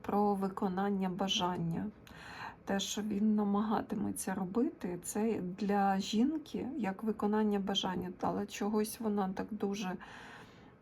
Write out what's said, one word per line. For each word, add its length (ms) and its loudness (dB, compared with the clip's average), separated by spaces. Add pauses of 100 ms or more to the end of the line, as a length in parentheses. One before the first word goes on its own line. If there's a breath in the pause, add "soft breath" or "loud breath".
про 340 4
виконання 720 0
бажання. 760 0 (800 loud breath)
Те, 140 2
що 220 -4
він 340 4
намагатиметься 1000 0
робити, 680 0
це 380 0
для 580 2
жінки 680 0 (100)
як 260 -2
виконання 560 2
бажання, 520 -2 (100)
але 240 0
чогось 540 -2
вона 300 0
так 220 -4
дуже, 460 -2 (840 loud breath)